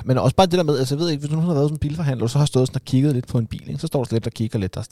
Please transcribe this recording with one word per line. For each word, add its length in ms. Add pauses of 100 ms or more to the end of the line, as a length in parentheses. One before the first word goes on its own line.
men 140
også 180
bare 100
det 120
der 40
med, 160
altså 160
jeg 60
ved 100
ikke, 100
hvis 80
du 60
nogensinde 200
har 60
været 40
hos 80
en 60
bilforhandler, 460
og 60
så 80
har 80
stået 220
sådan 120
og 40
kigget 300
lidt 120
på 120
en 80
bil, 220
ikke? 120
Så 60
står 140
du 40
sådan 120
lidt 100
og 60
kigger 260
lidt, 180
og 160